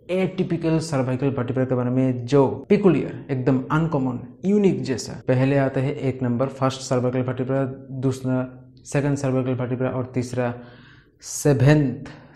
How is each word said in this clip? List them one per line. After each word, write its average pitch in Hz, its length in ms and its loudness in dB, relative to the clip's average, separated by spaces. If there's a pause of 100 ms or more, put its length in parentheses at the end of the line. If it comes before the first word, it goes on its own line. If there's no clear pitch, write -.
एटिपिकल 170 720 0
सर्वाइकल 131 480 -2
वर्टिब्रा 123 380 0
के 131 100 0
बारे 123 140 0
में, 127 360 0
जो 127 440 2
पिकुलियर, 202 640 2
एकदम 127 400 2
अनकॉमन, 147 480 0 (260)
यूनिक 190 380 4
जैसा। 127 440 -6
पहले 135 300 4
आता 135 240 0
है 139 140 -2
एक 127 280 -2
नंबर 120 240 0
फर्स्ट 131 340 -2
सर्वाइकल 123 400 0
वर्टिब्रा, 131 420 -2 (280)
दूसरा 127 560 -2 (380)
सेकंड 143 320 0
सर्वाइकल 131 360 0
वर्टिब्रा 123 360 -2
और 127 160 -4
तीसरा 120 480 -4 (680)
सेवेंथ, 139 840 2 (300)